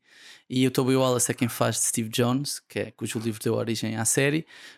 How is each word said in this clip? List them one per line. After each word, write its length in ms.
e 180
o 40
Toby 260
Wallace 340
é 40
quem 140
faz 280
de 80
Steve 240
Jones, 600
que 100
é, 120
cujo 280
livro 240
deu 120
origem 420
à 80
série. 420